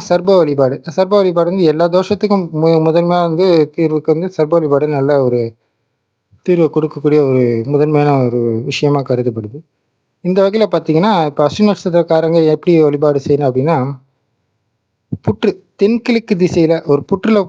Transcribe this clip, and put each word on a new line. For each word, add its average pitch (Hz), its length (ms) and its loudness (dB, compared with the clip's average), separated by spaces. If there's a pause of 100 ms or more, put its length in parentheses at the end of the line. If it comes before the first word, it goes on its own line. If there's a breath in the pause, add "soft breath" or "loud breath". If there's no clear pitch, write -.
சர்ப 180 280 2
வழிபாடு. 139 460 0
சர்ப 185 340 -2
வழிபாடு 170 320 0
வந்து 185 160 0
எல்லா 160 220 2
தோஷத்துக்கும் 185 640 -2
மு-, 160 380 0
முதன்மையா 175 340 0
வந்து 165 540 2
தீர்வுக்கு 156 360 0
வந்து 175 260 -4
சர்ப 156 100 0
வழிபாடு 151 400 0
நல்ல 143 360 0
ஒரு 120 300 -2 (960)
தீர்வை 170 200 2
கொடுக்கக்கூடிய 151 500 -2 (100)
ஒரு 120 360 0
முதன்மையான 147 600 0
ஒரு 117 400 -2
விஷயமா 143 360 -2
கருதப்படுது. 123 600 -4 (600)
இந்த 190 280 0
வகையில 220 220 0
பார்த்தீங்கன்னா, 165 540 0
இப்ப 147 220 0
அஸ்வினி 208 160 -2
நட்சத்திரக்காரங்க 165 800 0
எப்படி 156 380 2
வழிபாடு 143 460 0
செய்யணும் 143 240 0
அப்படின்னா, 135 460 -2 (1200)
புற்று, - 360 -2 (180)
தென்கிழக்கு 226 600 0
திசையில 165 500 0
ஒரு 143 200 0
புற்றுல 196 440 0